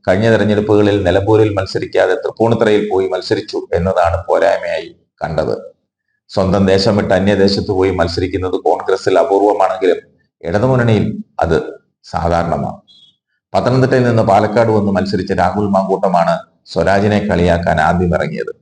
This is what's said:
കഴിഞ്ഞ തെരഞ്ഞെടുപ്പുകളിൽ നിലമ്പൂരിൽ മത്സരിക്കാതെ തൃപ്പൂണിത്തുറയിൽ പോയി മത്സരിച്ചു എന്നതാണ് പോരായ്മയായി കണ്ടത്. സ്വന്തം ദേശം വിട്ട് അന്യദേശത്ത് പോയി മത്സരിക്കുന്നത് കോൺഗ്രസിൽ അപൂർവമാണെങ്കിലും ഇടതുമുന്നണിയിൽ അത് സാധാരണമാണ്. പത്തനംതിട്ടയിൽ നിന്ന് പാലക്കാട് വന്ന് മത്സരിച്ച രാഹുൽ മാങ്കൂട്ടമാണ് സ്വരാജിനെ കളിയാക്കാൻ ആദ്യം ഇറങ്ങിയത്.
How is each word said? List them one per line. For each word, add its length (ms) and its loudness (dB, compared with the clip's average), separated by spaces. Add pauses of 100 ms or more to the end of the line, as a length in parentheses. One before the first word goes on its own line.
കഴിഞ്ഞ 280 0
തെരഞ്ഞെടുപ്പുകളിൽ 720 2
നിലമ്പൂരിൽ 500 4
മത്സരിക്കാതെ 600 -2
തൃപ്പൂണിത്തുറയിൽ 760 0
പോയി 200 -2
മത്സരിച്ചു 520 -6 (140)
എന്നതാണ് 480 0
പോരായ്മയായി 680 -2 (280)
കണ്ടത്. 360 -4 (760)
സ്വന്തം 360 0
ദേശം 300 2
വിട്ട് 180 0
അന്യദേശത്ത് 580 0
പോയി 180 0
മത്സരിക്കുന്നത് 720 -4
കോൺഗ്രസിൽ 580 -2
അപൂർവമാണെങ്കിലും 840 2 (420)
ഇടതുമുന്നണിയിൽ 640 0 (340)
അത് 180 2 (460)
സാധാരണമാണ്. 760 -4 (760)
പത്തനംതിട്ടയിൽ 520 0
നിന്ന് 220 0
പാലക്കാട് 440 2
വന്ന് 220 0
മത്സരിച്ച 400 -2
രാഹുൽ 360 -2
മാങ്കൂട്ടമാണ് 680 0 (320)
സ്വരാജിനെ 540 0
കളിയാക്കാൻ 600 0
ആദ്യം 340 0
ഇറങ്ങിയത്. 480 -6